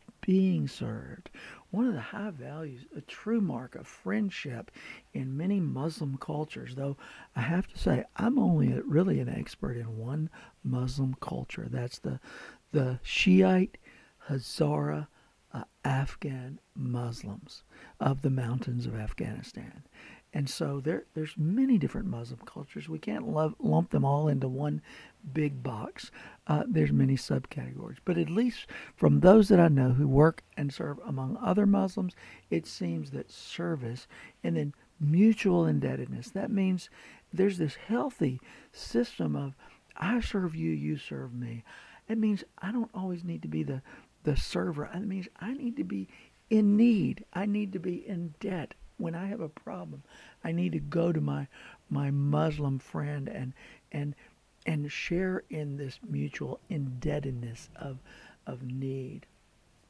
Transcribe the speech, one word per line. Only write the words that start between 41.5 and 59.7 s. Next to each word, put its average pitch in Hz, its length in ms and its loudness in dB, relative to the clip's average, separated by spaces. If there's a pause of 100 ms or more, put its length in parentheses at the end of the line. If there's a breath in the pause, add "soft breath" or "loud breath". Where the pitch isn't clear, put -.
It 226 100 -2
means 214 260 2 (160)
I 190 120 -4
don't 233 220 -2
always 185 300 -4
need 165 180 -6
to 160 60 -8
be 156 160 -2
the, 135 180 -4 (420 loud breath)
the 143 140 2
server. 175 480 0
It - 140 -8
means 190 280 -4 (120)
I 214 140 -6
need 262 240 -6
to - 60 -4
be 190 240 -6 (420 loud breath)
in 208 280 6
need. 214 560 4
I 190 120 -2
need 202 280 -2
to 190 60 -6
be 175 280 -6
in 170 320 -6
debt. 190 360 -6 (220)
When 165 180 -4
I 180 100 -6
have 196 140 -6
a 160 100 -6
problem, 156 540 -12 (400 loud breath)
I 160 80 -4
need 170 220 0
to 160 60 -2
go 165 320 0
to 156 100 0
my, 143 260 -2 (420 loud breath)
my 139 220 0
Muslim 143 640 2
friend 143 500 -6
and, 127 260 -8 (380 loud breath)
and, 147 220 -4 (540 loud breath)
and 147 240 -2
share 185 580 -2
in 147 280 -6
this 139 300 -10
mutual 143 520 -4 (100)
indebtedness 131 1080 -4
of, 135 220 -10 (480 loud breath)
of 131 160 -10
need. 135 640 -6 (640)